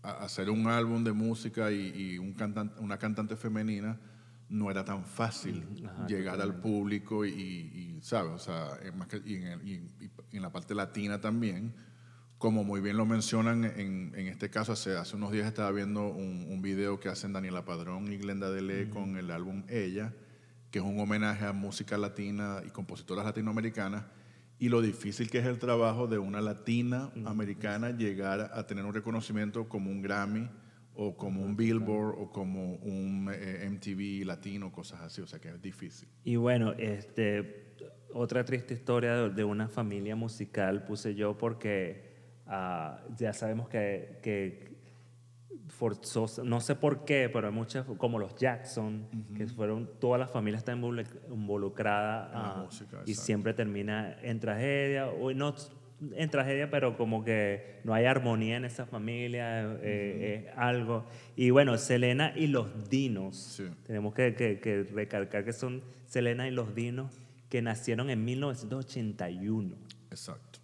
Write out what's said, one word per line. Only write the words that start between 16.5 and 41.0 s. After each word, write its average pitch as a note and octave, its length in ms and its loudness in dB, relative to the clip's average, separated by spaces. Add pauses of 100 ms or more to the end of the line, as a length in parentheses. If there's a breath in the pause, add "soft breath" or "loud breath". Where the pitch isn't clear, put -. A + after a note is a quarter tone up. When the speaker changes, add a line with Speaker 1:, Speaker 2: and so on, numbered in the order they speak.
Speaker 1:
un F#2+ 100 -4
video G2 380 2
que G2 100 -4
hacen G2 240 -4
Daniela F#2 320 -2
Padrón F#2 480 -4
y G2+ 60 -4
Glenda G2 320 -2
De F#2+ 120 -2
Ley G2 240 -2
Speaker 2:
Ujú. G#2+ 80 -6
Speaker 1:
con F#2+ 220 -2
el F2+ 140 -4
álbum F#2 380 -4
Ella, G#2+ 440 -2 (580 loud breath)
que G2+ 100 -2
es F#2 40 -2
un G2+ 160 0
homenaje G#2 460 2
a G2+ 60 0
música G2 440 -2
latina G2+ 720 -2
y - 40 -10
compositoras F#2 540 -6
latinoamericanas, A2 800 -2 (540 loud breath)
y B2 100 4
lo A#2 140 8
difícil G#2+ 480 0
que B2 80 2
es A#2+ 80 4
el B2 120 2
trabajo A#2 480 4
de A2 120 2
una G2 220 -2
latina A#2+ 760 0
Speaker 2:
Ujú, A2 120 -4
Speaker 1:
americana G#2+ 600 -2
Speaker 2:
exacto. A#2 160 0
Speaker 1:
llegar G2 480 0
a A2+ 140 -6
tener G2 180 -6
un G#2 80 -4
reconocimiento A2 760 -2
como G2 220 -2
un G2 120 -2
Grammy G2+ 480 0 (460 loud breath)
o G#2 200 -2
como F#2+ 240 -2
Speaker 2:
Ajá, G2 80 -2
Speaker 1:
un G2+ 80 0
Speaker 2:
total. A2+ 100 4
Speaker 1:
Billboard G#2+ 520 2
o G2+ 120 -6
como F#2 460 -2
un, G2 560 -2
eh, F#2+ 320 -6
M G2 140 -4
T G2 160 -4
V G2 300 -2
latino, F#2+ 480 -6
cosas E2+ 280 -12
así, E2+ 200 -10
o E2+ 60 -8
sea D#2+ 140 -14
que E2 80 -14
es F2 140 -12
difícil. F#2 460 -12 (160)
Speaker 2:
Y A#2+ 120 2
bueno, A#2 360 6
este, G#2 1040 -2 (360)
otra A#2+ 320 2
triste B2+ 300 -2
historia A#2+ 400 4
de, A#2 160 4
de G#2 140 2
una G#2 240 0
familia G#2 480 -2
musical G2+ 680 0
puse G#2+ 300 -2